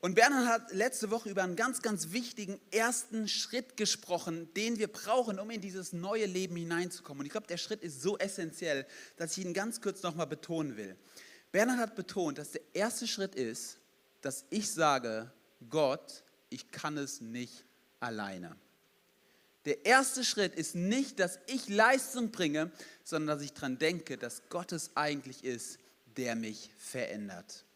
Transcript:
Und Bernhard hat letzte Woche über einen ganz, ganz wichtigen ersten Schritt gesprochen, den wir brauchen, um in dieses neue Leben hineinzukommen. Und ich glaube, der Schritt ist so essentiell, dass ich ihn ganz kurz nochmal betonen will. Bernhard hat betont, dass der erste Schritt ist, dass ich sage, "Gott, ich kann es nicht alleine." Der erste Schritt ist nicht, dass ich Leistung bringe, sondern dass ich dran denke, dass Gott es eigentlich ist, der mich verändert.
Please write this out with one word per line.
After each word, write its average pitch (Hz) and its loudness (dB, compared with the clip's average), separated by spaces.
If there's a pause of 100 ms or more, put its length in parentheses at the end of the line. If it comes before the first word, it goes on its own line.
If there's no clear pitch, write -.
Und 180 0
Bernhard 247 8
hat 233 2
letzte 214 0
Woche 226 -2
über 196 0
einen 180 0
ganz, 240 0
ganz 170 -2
wichtigen 208 -4 (120)
ersten 220 2
Schritt - -4
gesprochen, 170 0
den 220 0
wir 208 0
brauchen, 214 2
um 208 -6
in 226 -6
dieses 185 -8
neue 196 0
Leben 185 -2
hineinzukommen. 170 -2
Und 139 -4
ich 143 -10
glaube, - -6
der 170 -4
Schritt - -6
ist 147 -8
so 190 2
essentiell, 165 -2 (320)
dass 165 -4
ich 190 -4
ihn 175 -2
ganz 202 -2
kurz 196 -2
nochmal 170 0
betonen 151 -2
will. 98 -8 (560)
Bernhard 240 6
hat 226 -2
betont, 175 -2
dass 151 -10
der - -6 (100)
erste 226 0
Schritt 190 -2
ist, 117 -4 (460)
dass - -6
ich 202 0
sage, 123 4 (380)
"Gott, 147 2 (240)
ich - -12
kann 151 -4
es 143 -4
nicht 117 -8 (340)
alleine." 98 -4 (1120)
Der - 0
erste 254 6
Schritt 190 2
ist - -4
nicht, 208 2
dass 180 0
ich 262 -4
Leistung 233 4
bringe, 160 2 (320)
sondern 151 0
dass 143 -6
ich 143 -8
dran 131 -4
denke, 160 2
dass - -8
Gott 175 -4
es - -4
eigentlich 139 -2
ist, 123 -4 (380)
der 120 0
mich 110 -6
verändert. 101 -8